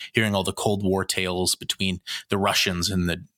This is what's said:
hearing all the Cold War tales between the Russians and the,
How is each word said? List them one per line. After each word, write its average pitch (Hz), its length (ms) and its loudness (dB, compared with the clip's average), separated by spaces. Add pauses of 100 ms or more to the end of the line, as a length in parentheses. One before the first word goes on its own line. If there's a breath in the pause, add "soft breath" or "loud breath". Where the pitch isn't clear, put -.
(120 loud breath)
hearing 107 240 2
all 95 80 2
the 95 80 -2
Cold 104 320 0
War 95 200 2
tales 92 520 0
between 95 440 -4 (280 loud breath)
the 101 100 2
Russians 92 500 2
and 90 200 0
the, 85 160 -4 (140)